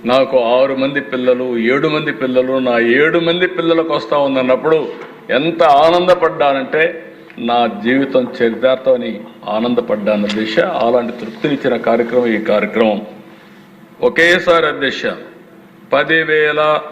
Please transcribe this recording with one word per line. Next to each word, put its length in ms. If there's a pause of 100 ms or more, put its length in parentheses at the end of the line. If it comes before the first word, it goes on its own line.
నాకు 560
ఆరు 140
మంది 260
పిల్లలు, 580
ఏడు 300
మంది 240
పిల్లలు, 460
నా 200
ఏడు 400
మంది 280
పిల్లలకు 480
వస్తా 220
ఉందన్నప్పుడు 760 (380)
ఎంత 320
ఆనందపడ్డానంటే, 1500 (260)
నా 280
జీవితం 600 (160)
చరితార్థమని 800 (280)
ఆనందపడ్డాను, 760
అధ్యక్ష. 340
అలాంటి 540
తృప్తినిచ్చిన 640
కార్యక్రమం 500
ఈ 180
కార్యక్రమం. 600 (920)
ఒకేసారి, 680
అధ్యక్ష, 360 (880)
పది 300
వేల 580 (120)